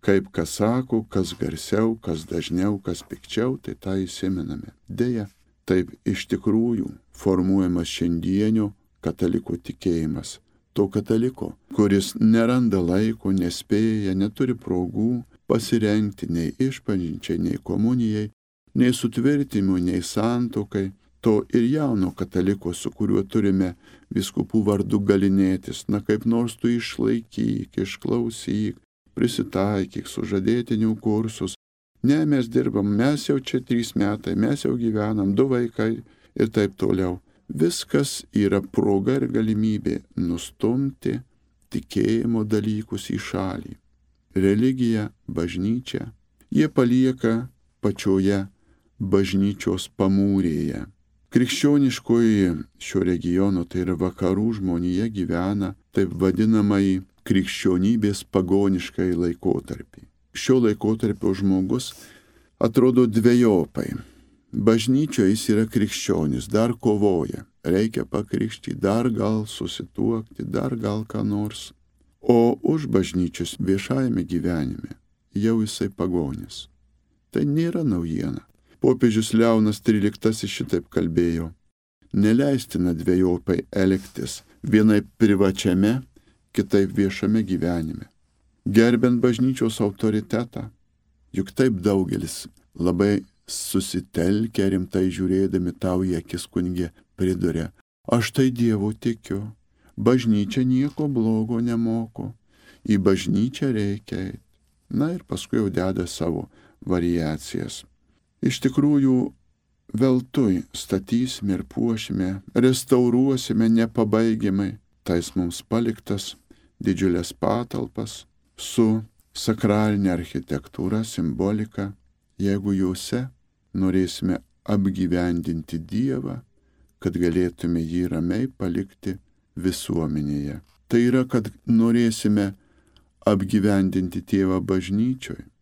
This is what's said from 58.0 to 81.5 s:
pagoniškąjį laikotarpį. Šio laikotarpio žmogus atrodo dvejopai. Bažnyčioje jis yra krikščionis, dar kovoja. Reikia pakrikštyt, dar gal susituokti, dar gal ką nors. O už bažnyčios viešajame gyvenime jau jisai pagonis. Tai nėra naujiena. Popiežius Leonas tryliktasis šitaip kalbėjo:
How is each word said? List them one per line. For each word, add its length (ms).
pagoniškąjį 880
laikotarpį. 880
Šio 240
laikotarpio 720
žmogus 600
atrodo 480
dvejopai. 840
Bažnyčioje 800
jis 220
yra 100
krikščionis, 880
dar 240
kovoja. 720
Reikia 400
pakrikštyt, 800
dar 260
gal 400
susituokti, 960
dar 320
gal 320
ką 160
nors. 460
O 400
už 320
bažnyčios 640
viešajame 720
gyvenime 720
jau 300
jisai 260
pagonis. 800
Tai 160
nėra 360
naujiena. 600
Popiežius 500
Leonas 480
tryliktasis 680
šitaip 400
kalbėjo: 640